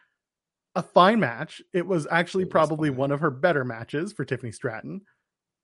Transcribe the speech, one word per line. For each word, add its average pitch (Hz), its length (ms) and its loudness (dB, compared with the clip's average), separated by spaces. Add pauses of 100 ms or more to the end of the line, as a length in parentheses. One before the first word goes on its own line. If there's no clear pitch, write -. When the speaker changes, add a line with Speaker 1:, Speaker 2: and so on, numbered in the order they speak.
(760)
Speaker 1:
a - 80 -2
fine 196 360 6
match. 131 420 -4 (120)
It 175 140 0
was 175 220 0
actually 175 340 0
Speaker 2:
It 180 40 -2
was - 40 -14
Speaker 1:
probably 156 380 2
Speaker 2:
fine. 131 80 -2
Speaker 1:
one 139 140 0
of 143 100 -2
her 160 100 0
better 143 340 0
matches 127 480 -6
for 139 120 -6
Tiffany 120 260 -6
Stratton. 127 500 -8 (640)